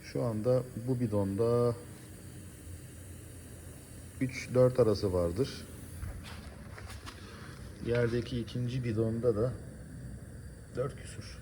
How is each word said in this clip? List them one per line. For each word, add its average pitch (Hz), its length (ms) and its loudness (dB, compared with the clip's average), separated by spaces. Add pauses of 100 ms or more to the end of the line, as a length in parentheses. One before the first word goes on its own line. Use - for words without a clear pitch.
Şu 135 200 -2
anda 120 400 4 (240)
bu 127 120 2
bidonda 113 760 4 (2500)
üç - 320 -2
dört 127 260 8
arası 104 340 6
vardır. 90 520 2 (2250)
Yerdeki 120 540 2
ikinci 123 440 -2
bidonda 113 520 4
da 120 180 4 (1200)
dört - 260 -2
küsur. - 400 -10